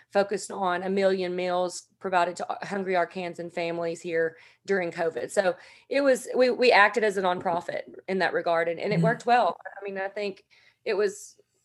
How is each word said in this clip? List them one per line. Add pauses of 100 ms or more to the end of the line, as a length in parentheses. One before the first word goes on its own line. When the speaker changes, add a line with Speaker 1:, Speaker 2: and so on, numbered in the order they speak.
(120)
Speaker 1:
focused
on
a
million
meals (160)
provided
to (160)
hungry
Arkansans
families
here (300)
during
covid.
So (340)
it
was, (100)
we,
we
acted
as
a
nonprofit (260)
in
that
regard,
and,
and
it
Speaker 2:
Mm.
Speaker 1:
worked
well. (240)
I
mean,
I
think (420)
it
was (280)